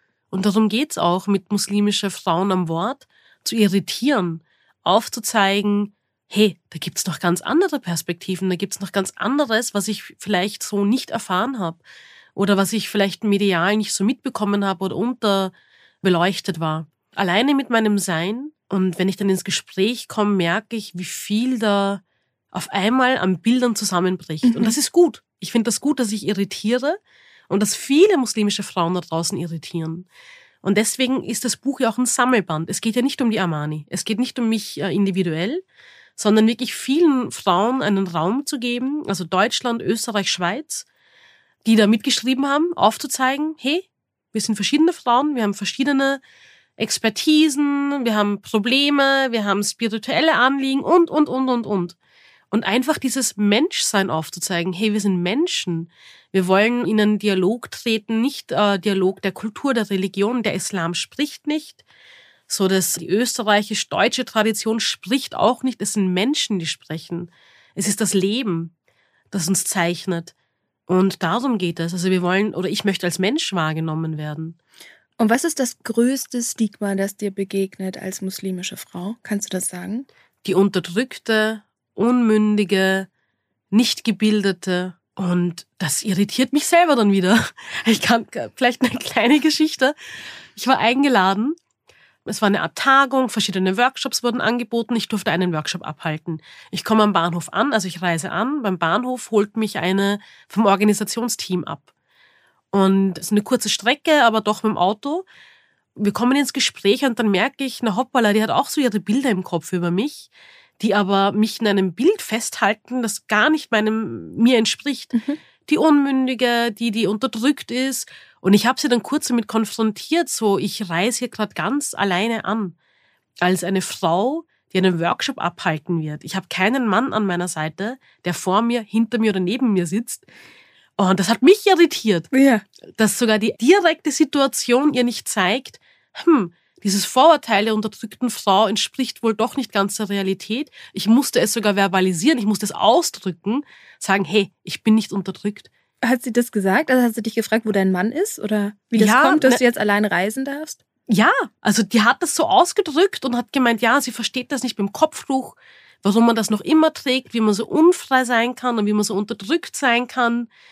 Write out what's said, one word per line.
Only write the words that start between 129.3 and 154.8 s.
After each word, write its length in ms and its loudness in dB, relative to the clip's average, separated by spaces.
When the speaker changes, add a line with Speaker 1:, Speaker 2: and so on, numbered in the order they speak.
Speaker 1:
oder 80 0
neben 340 0
mir 140 2
sitzt. 380 -6
Und 240 2
das 100 0
hat 120 2
mich 260 8
irritiert, 640 2
Speaker 2:
Ja. 300 6
Speaker 1:
dass 240 2
sogar 180 4
die 240 0
direkte 500 4
Situation 800 2
ihr 100 2
nicht 240 -4
zeigt, 520 -2
hm, 400 2
dieses 220 0
Vorurteil 600 4
der 100 0
unterdrückten 540 -4
Frau 380 2
entspricht 540 -4
wohl 140 0
doch 220 -2
nicht 140 -6
ganz 260 -2
der 120 -6
Realität. 640 -4
Ich 140 -4
musste 320 4
es 140 0
sogar 220 0
verbalisieren, 640 2
ich 60 -4
musste 200 0
es 60 -6
ausdrücken, 920 0
sagen, 260 2
hey, 260 0
ich 200 -12
bin 120 6
nicht 160 -2
unterdrückt. 580 -8
Speaker 2:
Hat 200 2
sie 100 -6
das 180 0
gesagt? 400 0
Also 120 4
hat 120 0
sie 80 -6
dich 120 -6
gefragt, 300 -2
wo 60 0
dein 200 2
Mann 200 0
ist? 280 -4
Oder 340 -2
wie 100 2
das 100 8
Speaker 1:
Ja, 140 6
Speaker 2:
kommt, 200 4
dass 100 6
Speaker 1:
ne 60 4
Speaker 2:
du 60 2
jetzt 140 2
allein 260 2
reisen 400 -2
darfst? 400 -10
Speaker 1:
Ja, 240 6
also 220 2
die 200 2
hat 180 4
das 140 -2
so 100 0
ausgedrückt 800 2
und 100 0
hat 180 -4
gemeint, 280 4
ja, 200 4
sie 100 -6
versteht 400 -6
das 100 -4
nicht 160 -4
mit 100 0